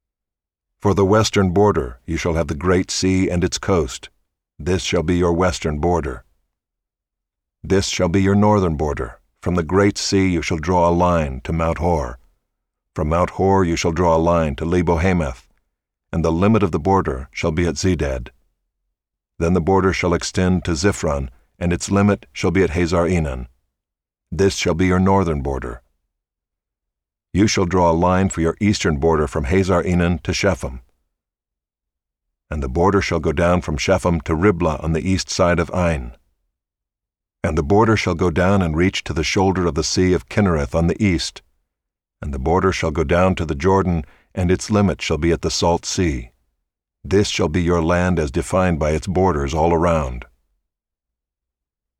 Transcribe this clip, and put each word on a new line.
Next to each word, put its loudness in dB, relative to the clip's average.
For 2
the 4
western 2
border 2
you -4
shall -2
have -2
the -4
great 0
sea 0
and 0
its -2
coast. -2
This -2
shall -2
be 0
your 2
western -2
border. -2
This 0
shall -2
be 2
your 4
northern 4
border. -6
From -2
the 0
great 2
sea 0
you 0
shall -4
draw 0
a 2
line 0
to -6
Mount -2
Hor. -2
From -2
Mount 2
Hor 2
you 0
shall -2
draw 2
a 2
line 0
to -8
Lebo 0
Hamath, -2
and -2
the 2
limit 2
of 0
the -2
border 0
shall -4
be 0
at -2
Zedad. -2
Then 0
the 2
border 2
shall -2
extend 0
to -4
Zifron, -2
and -2
its -6
limit 2
shall -2
be 4
at 2
Hazar 0
Enan. -2
This 2
shall -2
be 0
your 2
northern 2
border. -6
You 4
shall 0
draw 2
a 2
line 2
for -6
your 0
eastern 0
border 0
from -6
Hazar 0
Enan 0
to -4
Shepham. -4
And -4
the -4
border 2
shall -2
go -2
down 2
from -6
Shepham 0
to -4
Riblah 0
on -2
the -4
east -2
side 0
of -2
Ain. -2
And -2
the 0
border 4
shall 0
go 0
down 2
and -2
reach 0
to -8
the -4
shoulder 0
of -2
the -2
sea 2
of -4
Kinnereth 0
on 2
the 0
east. -2
And -8
the -8
border 2
shall -4
go -2
down 2
to -4
the -4
Jordan, 0
and 0
its -2
limit 0
shall -2
be 0
at -2
the -2
Salt 0
Sea. -4
This 2
shall -2
be -2
your 2
land 0
as -2
defined 0
by 0
its -4
borders 0
all 2
around." 0